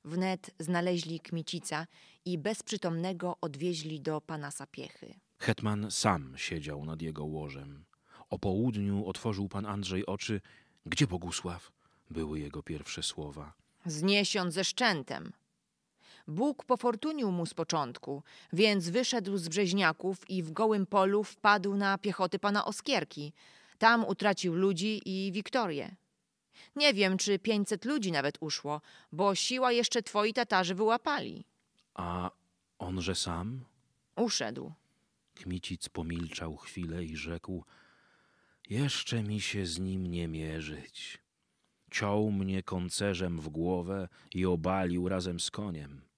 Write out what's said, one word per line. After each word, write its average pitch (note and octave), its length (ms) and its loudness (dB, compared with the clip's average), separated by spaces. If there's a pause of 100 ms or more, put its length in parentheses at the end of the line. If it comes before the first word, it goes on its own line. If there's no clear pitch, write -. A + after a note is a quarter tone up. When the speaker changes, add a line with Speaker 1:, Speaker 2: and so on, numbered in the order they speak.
Speaker 1:
Wnet F3+ 540 -2
znaleźli E3+ 640 0
Kmicica E3 640 -4 (380)
i F3+ 140 -2
bezprzytomnego F3+ 1000 -2
odwieźli D#3 600 -4
do D3+ 200 -2
pana D3+ 300 -8
Sapiechy. - 640 -14 (240)
Speaker 2:
Hetman G#2+ 520 0
sam D#2 460 2
siedział D2+ 480 -6
nad D#2+ 180 -6
jego D#2 220 -6
łożem. C#2+ 600 -8 (480)
O F#2 60 -4
południu G2+ 680 2
otworzył G2 420 -2
pan G2+ 180 -4
Andrzej F#2+ 400 -2
oczy. G2+ 340 -2 (460)
"Gdzie D#3 200 2
Bogusław?" F2 680 -6 (380)
były D#2 300 -4
jego C#2+ 220 -8
pierwsze - 400 -8
słowa. D2 520 -8 (320)
Speaker 1:
"Zniesiąc F3+ 680 2
ze F#3 100 0
szczętem. E3 680 0 (960)
Bóg A#3+ 360 -2
pofortunił A#3+ 680 0
mu E3+ 140 0
z - 80 -8
początku, C#3+ 680 -2 (300)
więc F#3+ 360 4
wyszedł G3+ 480 0
z E3 120 -2
Brzeźniaków F#3 800 2
i F#3 120 -2
w D#3+ 100 -6
gołym G3+ 340 2
polu G3+ 380 4
wpadł G3+ 500 4
na G3 240 2
piechoty F#3+ 400 0
pana G3+ 260 2
Oskierki. G3 680 -2 (460)
Tam A3+ 260 8
utracił F#3+ 500 2
ludzi G3 500 2
i F#3+ 280 -2
Wiktorię. F#3 640 -2 (800)
Nie C#4+ 180 6
wiem, F#3+ 240 4
czy G3 200 4
pięćset G#3 460 2
ludzi A3+ 280 0
nawet C#3+ 280 2
uszło, D3+ 400 -4 (320)
bo F#3+ 220 4
siła B3+ 380 2
jeszcze A#3 300 2
twoi G#3+ 300 2
Tatarzy F#3+ 420 2
wyłapali". A3 680 0 (500)
Speaker 2:
"A F2+ 360 -2 (480)
onże F2+ 360 -2
sam?" G2 500 -4 (520)
Speaker 1:
"Uszedł". C#3 560 -2 (640)
Speaker 2:
Kmicic - 540 -6
pomilczał E2 680 -6
chwilę E2+ 480 -6
i D#2 120 -8
rzekł: E2 480 -8 (1080)
"Jeszcze B2 520 0
mi G#2 180 -2
się G2 260 -2
z E2 120 -4
nim F#2 280 -2
nie E2+ 220 -2
mierzyć. D#2 880 -8 (720)
Ciął G#2+ 400 4
mnie F#2+ 320 2
koncerzem F2+ 800 0
w D#2 80 -8
głowę F2 600 -2 (260)
i F#2 120 2
obalił F2+ 640 2
razem F2+ 320 0
z - 100 -2
koniem. D2+ 520 -8 (160)